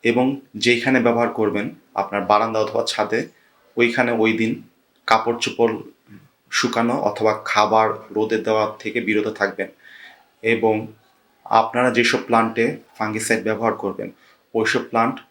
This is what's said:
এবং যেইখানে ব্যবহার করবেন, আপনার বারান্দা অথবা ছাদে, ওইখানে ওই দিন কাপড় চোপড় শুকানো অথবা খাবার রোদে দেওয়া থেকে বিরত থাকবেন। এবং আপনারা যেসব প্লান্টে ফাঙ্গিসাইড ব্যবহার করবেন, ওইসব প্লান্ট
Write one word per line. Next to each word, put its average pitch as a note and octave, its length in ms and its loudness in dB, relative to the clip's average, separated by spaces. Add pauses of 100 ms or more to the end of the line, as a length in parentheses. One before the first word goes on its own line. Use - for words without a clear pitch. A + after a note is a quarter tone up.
এবং A#2 220 2 (300)
যেইখানে A#2+ 440 2
ব্যবহার A#2 300 2
করবেন, G#2 400 -2 (240)
আপনার G2+ 280 -4
বারান্দা A2 380 2
অথবা A2+ 280 -2
ছাদে, A2 400 -2 (500)
ওইখানে A#2+ 340 2
ওই A2+ 220 2
দিন A2+ 300 -2 (440)
কাপড় A#2 320 2
চোপড় - 340 0 (800)
শুকানো A#2+ 480 0
অথবা G#2 460 0
খাবার A2 440 4 (260)
রোদে A2 220 0
দেওয়া G#2+ 280 0 (140)
থেকে A2+ 220 -6
বিরত G#2+ 260 -2
থাকবেন। G2 400 -4 (760)
এবং A2 460 0 (560)
আপনারা A#2 480 2
যেসব A#2+ 260 2 (100)
প্লান্টে A2+ 500 2 (200)
ফাঙ্গিসাইড A2 460 -2
ব্যবহার G#2+ 300 0
করবেন, F#2+ 360 -6 (440)
ওইসব - 360 0
প্লান্ট A#2+ 260 0 (160)